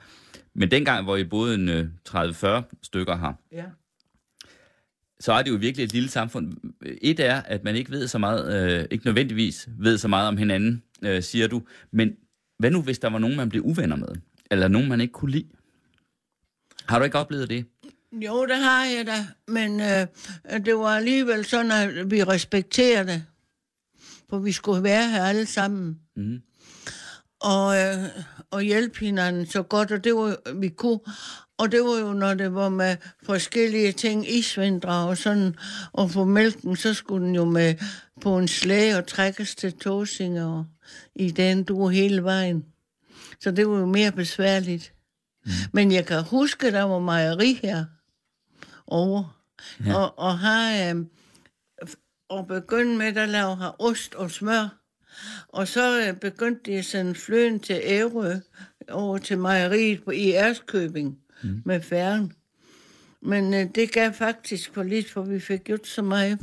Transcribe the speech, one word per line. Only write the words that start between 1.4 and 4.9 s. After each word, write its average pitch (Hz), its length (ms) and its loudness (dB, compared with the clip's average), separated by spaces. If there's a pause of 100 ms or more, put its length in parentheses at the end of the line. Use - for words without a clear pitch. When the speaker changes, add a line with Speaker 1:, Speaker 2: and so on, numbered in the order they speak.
Speaker 1:
en, 90 140 0
øh, 82 180 0 (180)
tredive 85 280 -2
fyrre 107 300 0 (200)
stykker 92 340 -4
her, 73 160 -6 (180)
Speaker 2:
Ja. 170 140 -12 (1500)